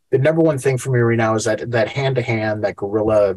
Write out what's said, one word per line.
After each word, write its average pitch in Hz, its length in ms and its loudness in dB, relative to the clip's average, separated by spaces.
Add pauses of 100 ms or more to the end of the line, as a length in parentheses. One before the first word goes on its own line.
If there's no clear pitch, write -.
(100)
the 135 80 2
number 156 240 2
one 156 160 2
thing 131 200 0
for 135 140 -6
me 123 80 2
right 117 160 2
now 110 180 0
is 110 100 -2
that, 113 280 -2
that 110 160 0
hand-to-hand, 117 760 -2
that 98 140 -4
guerrilla 104 600 0